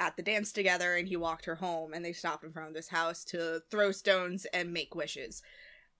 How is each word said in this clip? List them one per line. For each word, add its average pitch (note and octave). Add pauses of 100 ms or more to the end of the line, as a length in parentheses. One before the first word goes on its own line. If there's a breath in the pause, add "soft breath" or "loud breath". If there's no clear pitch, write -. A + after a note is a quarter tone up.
at E3+
the E3+
dance G#3
together F3+
and F3
he F#3
walked E3
her E3
home D#3+
and E3+
they F3
stopped E3
in D#3+
front D#3+
of D#3
this D#3+
house E3+
to E3
throw G#3
stones F#3
and F3
make E3+
wishes. C#3+ (600 loud breath)